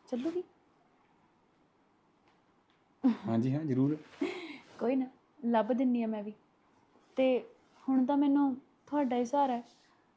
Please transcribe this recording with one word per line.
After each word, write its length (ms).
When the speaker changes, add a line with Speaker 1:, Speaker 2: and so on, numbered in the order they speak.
Speaker 1:
ਚੱਲੂਗੀ? 340
Speaker 2:
ਹਾਂਜੀ 280
ਹਾਂ, 100
ਜ਼ਰੂਰ। 320
Speaker 1:
ਕੋਈ 180
ਨਾ, 100
ਲੱਭ 280
ਦਿੰਨੀ 300
ਆ 40
ਮੈਂ 160
ਵੀ। 100
ਤੇ 100
ਹੁਣ 180
ਤਾਂ 100
ਮੈਨੂੰ 380
ਤੁਹਾਡਾ 300
ਹੀ 80
ਸਹਾਰਾ 320
ਹੈ। 60